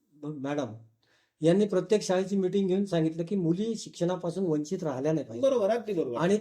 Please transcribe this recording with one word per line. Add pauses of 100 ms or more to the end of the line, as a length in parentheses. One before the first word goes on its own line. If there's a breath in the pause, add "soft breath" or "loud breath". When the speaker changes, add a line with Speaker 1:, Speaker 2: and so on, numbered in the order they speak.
(140)
Speaker 1:
मॅडम (680)
यांनी
प्रत्येक
शाळेची
मीटिंग
घेऊन
सांगितलं
की
मुली
शिक्षणापासून
वंचित
राहिल्या
नाही
पाहिजे.
Speaker 2:
बरोबर,
अगदी
बरोबर.
Speaker 1:
आणि